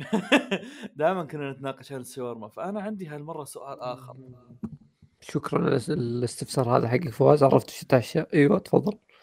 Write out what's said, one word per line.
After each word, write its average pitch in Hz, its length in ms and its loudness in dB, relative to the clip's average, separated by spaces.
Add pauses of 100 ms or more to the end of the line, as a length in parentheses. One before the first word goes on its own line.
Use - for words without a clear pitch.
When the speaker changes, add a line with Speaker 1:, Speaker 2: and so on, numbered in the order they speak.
(440)
Speaker 1:
<laughs> - 520 -10
دائمًا 170 280 0
كنا 143 280 -8
نتناقش 135 400 -10
عن 131 80 -10
الشاورما. 120 480 -10
فأنا 208 340 -10
عندي 196 240 -10
هالمرة 151 380 -12
سؤال - 360 -14
آخر. 127 360 -12 (1040)
Speaker 2:
شكرًا - 400 -4
على 165 180 2
الاس-، 117 120 -6
الاستفسار 120 840 -2
هذا 123 120 2
حقك 123 220 0
فواز، 143 320 6
عرفت 135 260 6
وش - 160 -14
تعشى. 139 380 2 (120)
أيوة، 151 240 6
تفضل. 185 400 0 (240)